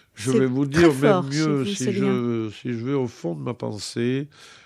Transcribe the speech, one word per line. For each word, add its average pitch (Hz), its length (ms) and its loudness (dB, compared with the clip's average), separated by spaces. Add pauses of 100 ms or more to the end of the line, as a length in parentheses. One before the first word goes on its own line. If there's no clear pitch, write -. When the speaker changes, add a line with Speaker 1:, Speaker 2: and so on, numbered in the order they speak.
(140)
Speaker 1:
je 107 180 -4
Speaker 2:
c'est 135 80 4
Speaker 1:
vais 131 60 4
vous 131 200 0
Speaker 2:
très 151 180 4
Speaker 1:
dire 160 100 8
même 131 80 -6
Speaker 2:
fort 139 280 4
chez 139 80 -4
Speaker 1:
mieux, 151 200 0
Speaker 2:
vous, 135 80 -2
Speaker 1:
si - 100 -4
Speaker 2:
ce 127 140 -4
lien. - 100 -2
Speaker 1:
je, 120 500 0 (120)
si 127 100 -6
je 117 140 -6
vais 139 80 -4
au 135 140 0
fond 165 280 -8
de 147 60 -10
ma 127 120 -6
pensée, 120 760 -4 (360)